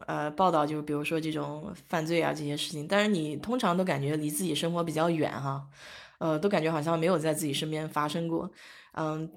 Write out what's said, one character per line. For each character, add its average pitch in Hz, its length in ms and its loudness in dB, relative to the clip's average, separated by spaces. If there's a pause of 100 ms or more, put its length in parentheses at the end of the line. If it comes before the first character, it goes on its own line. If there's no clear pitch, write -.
呃， 151 240 -2
报 185 200 4
道， 151 140 4
就 151 160 -2
比 151 100 -4
如 147 140 -2
说 160 160 0
这 160 100 -2
种 151 400 -6 (160)
犯 160 180 -2
罪 170 160 2
啊 147 120 2
这 151 100 -6
些 147 140 -2
事 - 140 -6
情， 147 160 -6
但 196 160 4
是 214 40 2
你 156 300 0
通 214 220 -2
常 180 180 4
都 185 80 4
感 147 160 0
觉 143 160 0
离 151 120 -2
自 151 140 -4
己 156 120 0
生 165 180 0
活 170 100 0
比 170 80 -2
较 156 180 2
远 160 220 2
哈， 135 340 -4 (520)
呃， 160 220 2
都 196 100 2
感 185 120 2
觉 156 100 2
好 160 100 0
像 165 180 2
没 160 60 2
有 180 120 4
在 156 160 2
自 160 120 -2
己 143 80 0
身 156 160 -2
边 156 180 -2
发 151 200 0
生 170 200 -2
过。 165 220 -2 (440)
嗯， 156 440 -4